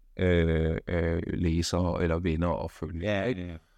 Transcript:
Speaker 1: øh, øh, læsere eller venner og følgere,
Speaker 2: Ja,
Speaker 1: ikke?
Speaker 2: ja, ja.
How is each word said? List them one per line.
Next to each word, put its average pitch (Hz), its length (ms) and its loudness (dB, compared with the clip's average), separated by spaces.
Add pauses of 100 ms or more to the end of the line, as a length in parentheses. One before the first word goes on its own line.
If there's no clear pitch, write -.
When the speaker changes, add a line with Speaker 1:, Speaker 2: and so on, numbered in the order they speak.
(180)
Speaker 1:
øh, 82 600 4 (100)
øh, 85 400 0
læsere 85 760 0
eller 82 160 2
venner 85 280 0
og 80 240 -4
følgere, 82 400 -6
Speaker 2:
Ja, 98 120 -2
Speaker 1:
ikke? 98 180 -4
Speaker 2:
ja, 90 60 -10
ja. 82 100 -10 (200)